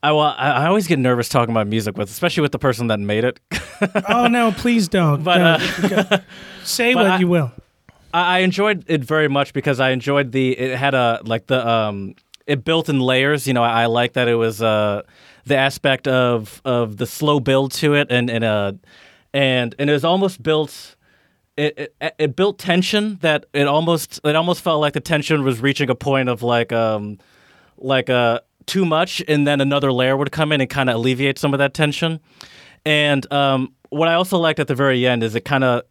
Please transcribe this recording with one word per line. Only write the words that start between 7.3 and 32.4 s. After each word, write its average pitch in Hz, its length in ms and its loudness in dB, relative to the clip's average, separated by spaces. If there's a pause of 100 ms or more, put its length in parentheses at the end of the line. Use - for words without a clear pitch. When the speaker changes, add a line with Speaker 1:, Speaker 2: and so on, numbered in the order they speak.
Speaker 1:
I, 175 240 2
I - 20 2
enjoyed 185 480 0
it 156 160 0
very 156 240 0
much 139 260 0
because 135 260 -2
I 131 120 2
enjoyed 131 400 0
the, 131 260 0
it 127 200 -4
had 135 180 0
a, 120 300 2
like, 113 220 -4
the, 127 200 0
um, 107 480 -2 (300)
it 139 180 -2
built 165 260 -2
in 143 100 2
layers. 131 480 2
You 131 60 0
know, 120 100 2
I, 117 200 2
I - 40 2
like 120 260 0
that 123 140 0
it 120 80 2
was, 113 280 0
uh, 104 380 0 (440)
the 143 120 0
aspect 135 500 0
of, 123 580 0
of 120 320 -2
the 120 80 -4
slow 147 340 0
build 135 340 0
to 147 220 0
it, 143 160 0
and, 123 180 0
and, 117 140 -2
uh, 104 280 0 (640)
and, 127 460 0
and 143 100 0
it 147 40 2
was 139 100 -2
almost 185 400 0
built, 156 520 -4 (600)
it, 147 460 -6
it, 151 180 -6
it 147 160 -2
built 202 240 0
tension 190 640 0
that 151 320 0
it 143 140 2
almost, 160 560 0
it 151 120 2
almost 170 260 0
felt 156 200 0
like 147 120 0
the 151 60 -2
tension 151 440 0
was 127 180 0
reaching 139 280 0
a 127 60 2
point 135 340 0
of, 120 140 -4
like, 120 280 2
um, 107 460 -2 (600)
like, 131 320 0
uh, 120 300 2 (260)
too 190 200 0
much, 165 420 -2
and 147 200 2
then 143 140 0
another 139 320 2
layer 127 240 2
would 139 140 -2
come 156 200 -2
in 151 100 0
and 127 80 -2
kinda 131 260 0
alleviate 131 440 0
some 143 140 0
of 139 60 -2
that 139 140 0
tension. 160 460 -2 (640)